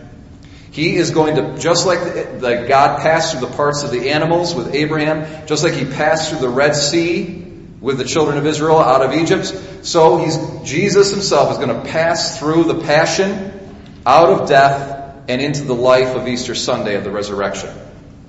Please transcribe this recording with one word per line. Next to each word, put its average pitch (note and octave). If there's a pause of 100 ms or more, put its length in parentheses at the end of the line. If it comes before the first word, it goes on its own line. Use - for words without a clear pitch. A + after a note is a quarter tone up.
(720)
He E3+
is E3
going D3+
to, G#2
just F3
like F3
the, -
the A#2+
God C#3+
passed D#3+
through B2+
the -
parts D3
of A#2+
the B2
animals E3+
with A2+
Abraham, D3+
just D3+
like D3
he C3+
passed D#3
through D3+
the B2+
Red C#3+
Sea F3 (420)
with C3+
the B2+
children D3
of C#3+
Israel D#3
out C3+
of C3
Egypt, E3 (360)
so E3+
he's, D3+ (260)
Jesus F#3+
himself -
is A#2
gonna B2
pass E3
through D#3+
the C#3+
passion, E3 (540)
out D#3+
of F#3+
death, C#3 (120)
and B2+
into C#3+
the B2
life B2+
of A#2
Easter A#2+
Sunday A2
of G2
the G2+
resurrection. G2+ (580)